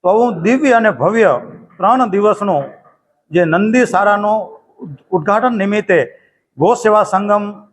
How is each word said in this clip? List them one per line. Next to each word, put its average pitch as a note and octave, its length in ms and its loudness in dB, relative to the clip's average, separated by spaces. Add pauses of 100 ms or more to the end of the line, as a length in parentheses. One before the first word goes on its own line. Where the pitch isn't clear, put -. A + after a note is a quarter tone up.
તો F3+ 40 2
આવું G#3+ 340 0
દિવ્ય C4 300 2
અને A3+ 180 4
ભવ્ય E3 500 0 (360)
ત્રણ A#3 340 0
દિવસનું G3+ 540 0 (640)
જે F3 140 2
નંદી G#3+ 420 0
શાળાનું G#3 520 0 (720)
ઉદ્ઘાટન G#3 480 -2
નિમિત્તે G3+ 400 0 (600)
ગૌ F3+ 160 2
સેવા G#3+ 280 2
સંગમ G3+ 420 -2 (280)